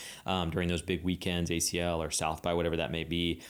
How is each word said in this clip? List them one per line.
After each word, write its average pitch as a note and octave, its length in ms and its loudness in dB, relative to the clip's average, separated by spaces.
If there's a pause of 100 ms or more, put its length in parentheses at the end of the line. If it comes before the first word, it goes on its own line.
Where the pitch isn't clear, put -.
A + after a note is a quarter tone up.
(260)
um, F2+ 240 2
during F2 180 0
those F2 140 0
big F2 200 -2
weekends, F2 480 0
A E2+ 100 2
C F2 200 0
L E2+ 220 0
or D#2+ 80 -2
South D#2+ 320 -2
by, F2 100 2
whatever E2+ 240 2
that D#2 160 0
may E2 120 -2
be, E2+ 440 0